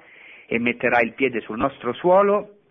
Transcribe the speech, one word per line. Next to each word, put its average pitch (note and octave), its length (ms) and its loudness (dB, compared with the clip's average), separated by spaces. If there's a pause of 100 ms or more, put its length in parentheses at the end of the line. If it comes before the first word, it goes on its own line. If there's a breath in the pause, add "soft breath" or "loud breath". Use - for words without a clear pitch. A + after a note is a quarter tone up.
(460 loud breath)
e A#2 120 -4
metterà A#2+ 420 0
il A2+ 140 -2
piede A#2+ 260 -2
sul G#2+ 160 -10
nostro B2 380 -4
suolo G3+ 640 2 (120)